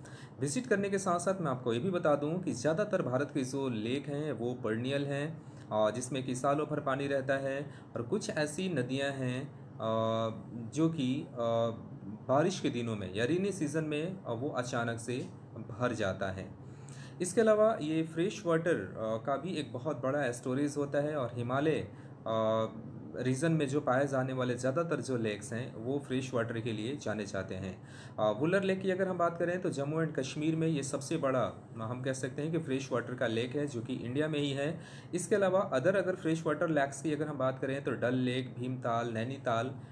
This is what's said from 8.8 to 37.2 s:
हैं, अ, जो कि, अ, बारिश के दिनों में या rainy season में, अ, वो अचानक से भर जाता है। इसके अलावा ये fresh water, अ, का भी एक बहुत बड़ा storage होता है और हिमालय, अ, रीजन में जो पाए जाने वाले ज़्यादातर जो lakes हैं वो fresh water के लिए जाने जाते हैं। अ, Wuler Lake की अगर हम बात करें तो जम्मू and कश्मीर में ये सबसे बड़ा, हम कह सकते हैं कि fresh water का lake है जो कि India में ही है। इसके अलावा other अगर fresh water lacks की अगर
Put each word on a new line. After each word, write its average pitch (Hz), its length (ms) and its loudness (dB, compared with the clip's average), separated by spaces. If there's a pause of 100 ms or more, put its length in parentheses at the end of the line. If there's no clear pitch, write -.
हैं, 135 400 -2 (240)
अ, - 40 -14 (920)
जो 160 180 4
कि, 131 400 0
अ, - 60 -14 (920)
बारिश 160 320 4
के - 100 0
दिनों 117 260 -2
में 95 200 -6
या 110 100 2
rainy 185 260 2
season 156 320 -2
में, 156 400 -4
अ, 117 100 -4
वो 117 160 -2
अचानक 117 500 -2
से 123 300 -4 (240)
भर 117 400 -2
जाता 98 380 0
है। 95 280 -8 (640)
इसके 180 200 2
अलावा 220 400 8
ये 156 220 2
fresh 165 420 -2
water, 165 300 4
अ, 110 500 -2
का 139 120 2
भी 156 120 -6
एक 143 240 -4
बहुत 131 280 -4
बड़ा 135 300 0
storage 139 460 0
होता 143 220 0
है 151 160 0
और 123 180 0
हिमालय, 127 440 2 (500)
अ, 110 400 4 (480)
रीजन 131 360 2
में 156 160 4
जो 143 140 2
पाए 139 260 4
जाने 131 260 0
वाले 127 220 0
ज़्यादातर 131 460 0
जो 123 160 0
lakes 107 360 -2
हैं 113 220 -4
वो 127 240 -2
fresh 131 340 -2
water 117 280 0
के 113 120 -2
लिए 107 220 -2
जाने 107 300 -2
जाते 95 300 -4
हैं। 92 320 -6 (320)
अ, 107 120 6
Wuler 170 320 2
Lake 190 180 2
की 190 100 0
अगर 185 160 2
हम 180 100 -2
बात 170 200 2
करें 175 240 0
तो 175 80 0
जम्मू 143 320 0
and 160 140 0
कश्मीर 151 400 0
में 160 120 2
ये 151 160 2
सबसे 139 340 -2
बड़ा, 131 480 0 (120)
हम 117 240 -4
कह 131 120 -2
सकते 135 280 -4
हैं 156 100 -2
कि 165 60 0
fresh 135 340 -2
water 120 220 0
का 123 140 0
lake 117 280 0
है 147 120 2
जो 120 140 -4
कि 131 120 -4
India 127 340 0
में 151 120 0
ही 143 120 2
है। 143 280 -2 (340)
इसके 180 220 2
अलावा 196 360 4
other 143 240 4
अगर 185 200 2
fresh 160 300 0
water 156 240 2
lacks 139 320 2
की 156 120 0
अगर 151 140 0